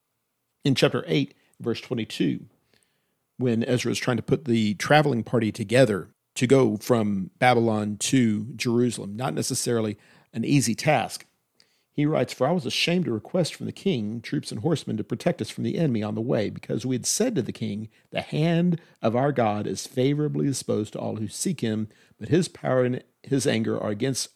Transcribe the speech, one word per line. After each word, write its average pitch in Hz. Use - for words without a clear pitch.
In 139
chapter -
eight, 156
verse 117
twenty-two, -
when 120
Ezra 120
is 101
trying 123
to 107
put -
the 110
traveling 147
party 113
together 110
to 127
go 123
from 104
Babylon 110
to 113
Jerusalem, 117
not 127
necessarily 113
an 113
easy 120
task, 123
he 147
writes, 143
"For 127
I 160
was 160
ashamed 170
to 117
request 151
from -
the 110
king 117
troops -
and 120
horsemen 131
to 110
protect -
us 107
from -
the -
enemy 123
on 107
the 110
way, 113
because -
we 131
had 120
said 240
to 143
the 104
king, 107
'The -
hand 165
of 113
our 143
God 107
is -
favorably 143
disposed 110
to -
all 107
who 107
seek -
him, 110
but 104
his 175
power 131
and 123
his 135
anger 113
are 107
against 120